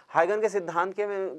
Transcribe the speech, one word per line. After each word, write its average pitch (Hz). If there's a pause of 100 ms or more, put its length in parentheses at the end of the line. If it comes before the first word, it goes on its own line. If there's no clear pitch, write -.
हाइगन 180
के 214
सिद्धांत 180
के 208
में, 190